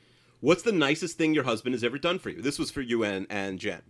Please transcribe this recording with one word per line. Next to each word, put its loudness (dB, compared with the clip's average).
"What's 4
the 2
nicest 0
thing 4
your 4
husband 0
has -2
ever 0
done 0
for -8
you?" -10
This -2
was -4
for -8
you 0
and, -2
and -6
Jen, -6